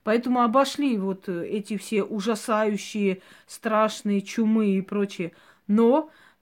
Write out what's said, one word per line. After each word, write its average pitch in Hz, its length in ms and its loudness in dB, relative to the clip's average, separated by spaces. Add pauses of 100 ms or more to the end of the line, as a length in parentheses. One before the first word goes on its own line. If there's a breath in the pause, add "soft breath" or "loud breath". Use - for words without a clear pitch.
Поэтому 240 400 0
обошли 262 560 2
вот, 190 300 -4
э, 170 180 -4
эти 208 320 -6
все 202 240 -2
ужасающие, 214 1200 -2 (240 loud breath)
страшные 214 760 0
чумы 214 560 2
и 190 60 0
прочее. 202 500 -4 (360 soft breath)
Но, 233 420 4 (320 loud breath)